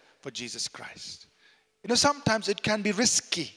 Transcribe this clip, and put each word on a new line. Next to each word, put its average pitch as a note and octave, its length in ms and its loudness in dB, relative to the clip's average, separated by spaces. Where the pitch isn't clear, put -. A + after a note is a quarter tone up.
for C#3 100 -12
Jesus A2+ 380 -8
Christ. - 580 -14
You F#3+ 60 -10
know, A#3+ 60 2
sometimes A#3+ 540 2
it G#3 140 -2
can G#3+ 200 0
be G#3 100 2
risky. F3+ 640 0